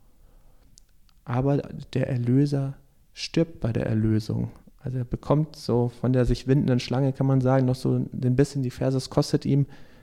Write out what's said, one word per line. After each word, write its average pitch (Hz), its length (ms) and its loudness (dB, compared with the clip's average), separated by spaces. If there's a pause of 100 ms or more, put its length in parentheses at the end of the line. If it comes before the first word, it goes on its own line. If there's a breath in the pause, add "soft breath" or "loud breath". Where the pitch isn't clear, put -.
(1200)
Aber 135 340 0 (360)
der - 140 -2
Erlöser 139 680 0 (380)
stirbt - 480 -4
bei 117 120 -2
der 117 140 -2
Erlösung. 110 640 0 (320)
Also 131 160 -6
er 120 60 -4
bekommt 147 520 -2
so 120 340 0 (100)
von 127 120 0
der 123 140 4
sich 120 200 0
windenden 131 340 4
Schlange, 131 340 0
kann 135 120 0
man 135 140 4
sagen, 131 260 4
noch 127 80 2
so 127 200 0
ein 127 420 0
bisschen 139 260 2
die 123 80 -2
Verse, 135 260 -2
es 131 120 -4
kostet - 380 0
ihm 135 200 4 (360 soft breath)